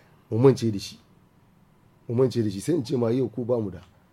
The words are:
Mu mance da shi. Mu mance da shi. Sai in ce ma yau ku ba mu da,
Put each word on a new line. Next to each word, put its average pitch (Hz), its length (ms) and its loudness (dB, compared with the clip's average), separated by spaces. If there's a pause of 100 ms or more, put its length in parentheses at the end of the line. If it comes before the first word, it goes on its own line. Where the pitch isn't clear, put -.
(300)
Mu 110 80 0
mance 123 320 6
da 98 80 -4
shi. - 200 -14 (1080)
Mu 120 60 -4
mance 120 280 2
da 107 80 0
shi. 95 100 -8
Sai 151 140 -2
in 143 100 -2
ce 135 120 -4
ma 117 140 0
yau 123 180 0
ku 123 160 -8
ba 120 140 0
mu 104 120 -4
da, 87 100 -14 (320)